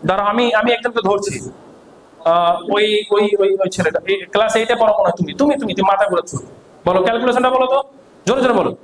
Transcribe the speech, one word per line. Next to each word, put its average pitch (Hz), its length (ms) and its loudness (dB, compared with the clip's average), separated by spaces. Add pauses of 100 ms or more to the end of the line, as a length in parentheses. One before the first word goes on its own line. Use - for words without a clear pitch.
ধরো, 190 140 0
আমি, 226 320 0
আমি 220 180 2
একজনকে 233 340 -2
ধরছি, 196 440 -2 (760)
আহ, 170 480 2
ওই, 214 380 2
ওই, 208 180 2 (100)
ওই, 196 220 2
ওই 185 80 0
ছেলেটা, 170 380 -2
এই 196 180 -2
ক্লাস 214 300 0
এইটে 226 200 0
পড়ো 214 180 2
মনে 202 100 0
হয় 175 80 2
তুমি, 151 220 -4
তুমি, 285 240 0
তুমি, 220 160 -6
তুমি 196 180 0
মাথা 202 180 2
ঘুরাচ্ছ। 170 260 -4 (500)
বলো, 185 180 2
ক্যালকুলেশনটা 247 460 2
বলো 262 160 2
তো, 269 180 0 (420)
জোরে 247 160 0
জোরে 247 120 2
বলো। 175 300 0